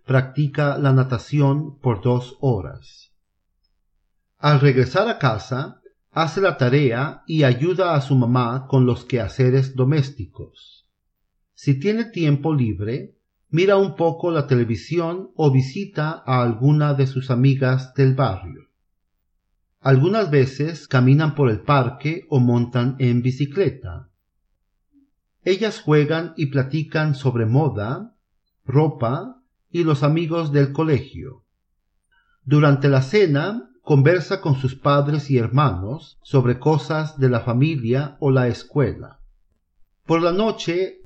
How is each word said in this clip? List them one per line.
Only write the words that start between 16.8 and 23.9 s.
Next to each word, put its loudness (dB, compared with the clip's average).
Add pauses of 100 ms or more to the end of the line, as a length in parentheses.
de 2
sus -6
amigas 0
del 2
barrio. -4 (1160)
Algunas 2
veces -2
caminan 4
por 2
el 0
parque -2
o 0
montan 0
en 0
bicicleta. -4 (1300)